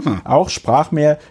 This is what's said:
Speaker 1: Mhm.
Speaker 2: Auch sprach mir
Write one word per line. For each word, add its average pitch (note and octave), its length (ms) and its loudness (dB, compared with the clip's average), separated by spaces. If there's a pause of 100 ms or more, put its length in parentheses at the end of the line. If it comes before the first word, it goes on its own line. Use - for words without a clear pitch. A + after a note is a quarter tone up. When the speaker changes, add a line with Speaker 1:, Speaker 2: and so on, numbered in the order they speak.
Speaker 1:
Mhm. G2 200 -4
Speaker 2:
Auch D#3+ 260 0
sprach C#3+ 420 -2
mir D3+ 240 2 (140)